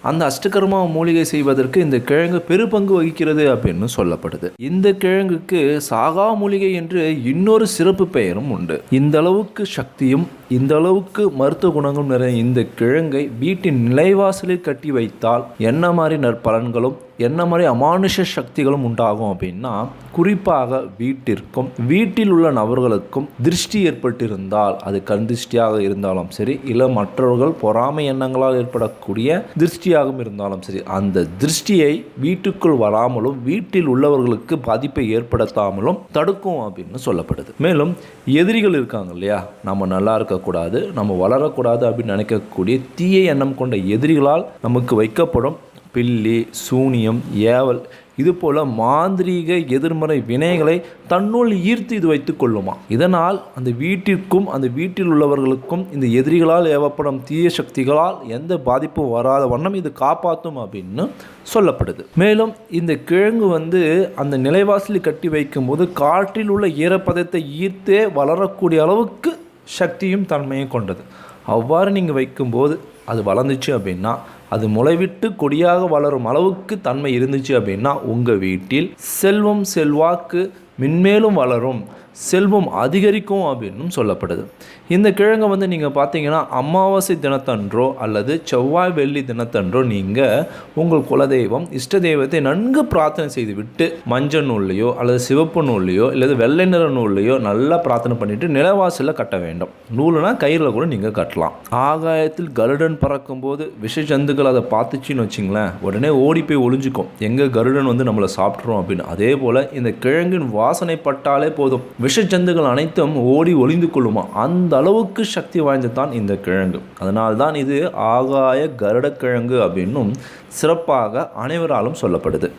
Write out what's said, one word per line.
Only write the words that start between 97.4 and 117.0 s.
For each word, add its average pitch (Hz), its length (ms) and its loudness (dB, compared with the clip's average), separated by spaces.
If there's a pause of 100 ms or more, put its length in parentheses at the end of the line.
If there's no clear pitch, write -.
நல்லா 131 380 2
பிரார்த்தனை 120 380 0
பண்ணிட்டு 107 340 -2
நிலவாசல்ல 170 640 2
கட்ட 98 240 -4
வேண்டும். 85 260 -6 (280)
நூலுனா 165 320 2 (120)
கயிறுல 151 340 2
கூட 160 180 0
நீங்க 104 240 -2
கட்டலாம். 82 360 -2 (300)
ஆகாயத்தில் 160 720 -2
கருடன் 156 440 0
பறக்கும்போது 139 600 -6 (200)
விஷ 156 260 -4
ஜந்துக்கள் 139 400 2
அதை 123 140 2 (100)
பார்த்துச்சுன்னு 127 520 -2
வச்சுங்களேன், 101 440 -2 (160)
உடனே 113 240 0 (140)
ஓடி 160 240 2
போய் 143 160 2
ஒளிஞ்சுக்கும். 127 440 -2 (200)
எங்க 131 200 2 (100)
கருடன் 131 340 2
வந்து 123 160 0
நம்மளை 104 280 0
சாப்பிட்றோம் 101 440 -2
அப்படின்னு. 87 340 -4
அதே 107 160 2 (140)
போல 123 200 2 (140)
இந்த 120 120 0 (120)
கிழங்கின் 160 560 0
வாசனை 165 380 0 (100)
பட்டாலே 139 440 0 (100)
போதும், 131 260 0 (180)
விஷ 139 140 2 (140)
ஜந்துக்கள் 170 400 2
அனைத்தும் 156 440 0 (140)
ஓடி 165 320 4
ஒளிந்து 165 320 2
கொள்ளுமா. 110 300 2 (180)
அந்த 165 380 2
அளவுக்கு 196 420 2 (100)
சக்தி - 320 -4
வாய்ந்தது 127 320 0
தான் 135 220 -2
இந்த 101 140 -2 (120)
கிழங்கு. 92 340 0 (220)